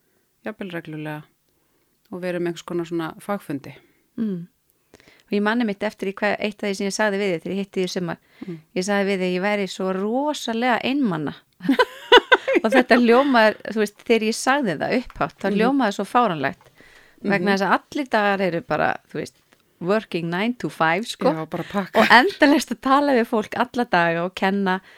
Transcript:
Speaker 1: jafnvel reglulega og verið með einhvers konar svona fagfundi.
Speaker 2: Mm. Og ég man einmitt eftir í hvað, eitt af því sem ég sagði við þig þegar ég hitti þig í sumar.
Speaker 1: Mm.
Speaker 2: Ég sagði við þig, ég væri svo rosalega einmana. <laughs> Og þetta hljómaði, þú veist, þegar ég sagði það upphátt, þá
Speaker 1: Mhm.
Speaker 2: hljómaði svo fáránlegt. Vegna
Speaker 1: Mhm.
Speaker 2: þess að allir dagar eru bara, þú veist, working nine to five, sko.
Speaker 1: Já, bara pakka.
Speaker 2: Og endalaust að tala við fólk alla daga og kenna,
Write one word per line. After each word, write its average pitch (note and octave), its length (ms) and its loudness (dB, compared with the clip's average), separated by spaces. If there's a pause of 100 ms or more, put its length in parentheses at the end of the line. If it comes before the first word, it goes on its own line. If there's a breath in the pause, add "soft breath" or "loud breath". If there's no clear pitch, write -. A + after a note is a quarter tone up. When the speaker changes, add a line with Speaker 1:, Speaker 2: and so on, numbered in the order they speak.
(440)
Speaker 1:
jafnvel G#3+ 260 -10
reglulega D#3 520 -10 (880)
og F#3 80 -10
verið F3 220 -4
með F3 100 -2
einhvers - 160 -16
konar F3 160 -4
svona E3 360 -6
fagfundi. D3+ 520 -8 (460 soft breath)
Speaker 2:
Mm. F#3 300 -6 (800 soft breath)
Og - 80 -2
ég G3+ 60 2
man A3 180 0
einmitt G#3 240 -2
eftir G#3 240 -6
í G3 80 -6
hvað, G#3 240 -2
eitt G#3+ 220 -6
af G#3 80 -2
því F#3+ 60 -4
sem G3+ 120 -4
ég F#3+ 80 -4
sagði G#3 240 0
við G3 140 0
þig D#3+ 80 -6
þegar F3+ 100 -8
ég G3 60 -4
hitti G3 220 -6
þig F#3 40 0
í F3+ 80 -4
sumar. E3+ 240 -6 (300 loud breath)
Speaker 1:
Mm. E3+ 120 -10 (160 loud breath)
Speaker 2:
Ég F#3 100 -2
sagði G3+ 260 0
við G3 100 0
þig, F3+ 160 -2
ég F3+ 80 -2
væri G#3 240 -2
svo F#3 240 -4
rosalega A#3 920 -2
einmana. G3+ 500 -2 (260)
<laughs> - 1040 2
Og A3 80 2
þetta B3+ 260 6
hljómaði, A#3+ 600 4 (160)
þú A3 80 -2
veist, G#3 220 -4
þegar A3 220 2
ég A3+ 80 0
sagði C4 440 0
það - 200 -2
upphátt, - 400 -4
þá - 120 -6
Speaker 1:
Mhm. G3+ 80 0
Speaker 2:
hljómaði A#3+ 360 2
svo G3 140 -4
fáránlegt. F3+ 600 -2 (520 soft breath)
Vegna G3+ 160 0
Speaker 1:
Mhm. G3 140 2
Speaker 2:
þess F#3+ 140 2
að F#3+ 120 4
allir - 320 -6
dagar G3+ 300 2
eru E3+ 220 0
bara, - 260 0 (240)
þú D3+ 80 -6
veist, - 140 -12 (460)
working F3 500 -2
nine G#3 240 -2
to - 140 -8
five, E3 380 0
sko. - 260 -2
Speaker 1:
Já, D#3+ 180 -6
bara E3+ 140 -6
pakka. G3 360 0
Speaker 2:
Og G#3+ 100 6
endalaust C#4+ 640 4
að - 80 -8
tala C#4+ 320 2
við A#3 160 2
fólk - 280 -4
alla A#3+ 280 -2
daga E3+ 400 0
og F#3 100 -6
kenna, F#3+ 460 0 (180 loud breath)